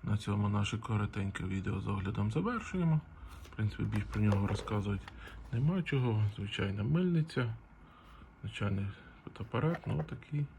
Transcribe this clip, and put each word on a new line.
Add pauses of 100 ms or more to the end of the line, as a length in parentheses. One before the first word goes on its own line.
На
цьому
наше
коротеньке
відео
з
оглядом
завершуємо. (420)
В
принципі,
більш
про
нього
розказувати (480)
нема
чого. (120)
Звичайна
мильниця, (880)
звичайний (380)
фотоапарат,
ну
такий (140)